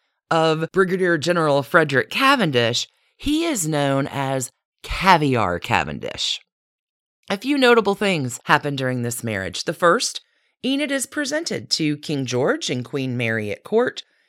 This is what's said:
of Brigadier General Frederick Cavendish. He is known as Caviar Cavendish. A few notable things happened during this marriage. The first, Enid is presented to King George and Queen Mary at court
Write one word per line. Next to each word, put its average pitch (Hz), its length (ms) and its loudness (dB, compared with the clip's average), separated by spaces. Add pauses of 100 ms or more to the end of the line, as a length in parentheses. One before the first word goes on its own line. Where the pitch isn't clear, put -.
(320)
of 160 400 2
Brigadier 180 460 2
General 151 440 2
Frederick 139 480 2
Cavendish. 156 800 2 (300)
He 311 280 -2
is 226 220 -4
known 139 400 0
as 135 420 -4 (320)
Caviar 135 760 2
Cavendish. - 800 -4 (880)
A 202 80 -2
few 277 200 -2
notable 233 380 4
things 165 500 -2
happened 147 320 2
during 127 240 -2
this 120 240 -6
marriage. 95 400 -4
The 170 80 -4
first, 180 480 2 (420)
Enid 277 280 -2
is 269 140 -2
presented 285 680 -6
to 151 260 -2
King 147 280 -4
George 143 440 -2
and 127 140 -4
Queen 131 320 -6
Mary 113 360 -2
at - 120 -10
court 240 400 -2 (260)